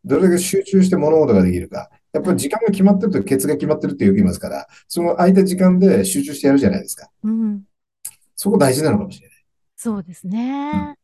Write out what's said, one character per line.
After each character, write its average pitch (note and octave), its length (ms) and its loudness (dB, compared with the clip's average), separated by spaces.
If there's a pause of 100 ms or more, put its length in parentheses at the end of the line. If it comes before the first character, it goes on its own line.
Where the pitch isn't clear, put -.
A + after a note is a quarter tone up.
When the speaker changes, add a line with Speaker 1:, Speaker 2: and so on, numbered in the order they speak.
Speaker 1:
ど C3+ 120 0
れ F#3 60 2
だ F#3 60 4
け F3 80 2
集 G3 260 -2
中 F#3+ 200 2
し F#3 60 2
て F3+ 60 2
物 D3+ 220 2
事 C#3 160 4
が F#2+ 100 4
で F2+ 80 2
き F2 80 -2
る - 80 -10
か。 - 220 -14 (240)
や - 80 -2
っ - 20 -12
ぱ F#3 80 -2
り - 60 0
時 - 120 -6
間 - 120 -4
が - 100 0
決 F#3 120 0
ま G3+ 100 6
っ F#3+ 60 2
て A3+ 60 -2
る F#3+ 60 0
と D3 120 -2
ケ - 140 -2
ツ C#3+ 100 -4
が D3 80 0
決 D3+ 120 -6
ま D3+ 80 0
っ - 40 -10
て D3 80 -4
る - 40 -4
っ - 40 -8
て A2+ 100 -2
よ G2 60 6
く F#2+ 40 2
言 G2 80 2
い - 20 4
ま F2+ 80 0
す - 60 -10
か - 100 -10
ら、 - 180 -12 (200)
そ F3 160 -4
の E3+ 140 -2
空 F3+ 120 4
い F#3+ 40 6
た F#3+ 100 6
時 F3+ 140 -2
間 F#3 220 4
で F#3 260 4
集 - 180 -4
中 D3 100 -8
し - 80 -12
て C#3+ 60 0
や C#3 60 6
る C#3 60 4
じ C3+ 60 0
ゃ G2+ 40 4
な F#2 80 -2
い - 40 -6
で - 60 -16
す - 80 -12
か。 - 140 -20 (140)
Speaker 2:
う G#3+ 60 -4
ん。 G#3+ 340 -4 (720)
Speaker 1:
そ - 140 -4
こ A3 80 2
大 F#3+ 160 0
事 - 100 -2
な F3+ 80 2
の - 80 0
か - 40 -4
も - 80 -12
し - 100 -20
れ - 60 -20
な - 60 -20
い。 - 120 -20 (300)
Speaker 2:
そ G#3+ 220 -6
う F#3+ 60 -10
で F3+ 100 -18
す - 140 -16
ね。 C#4+ 760 -6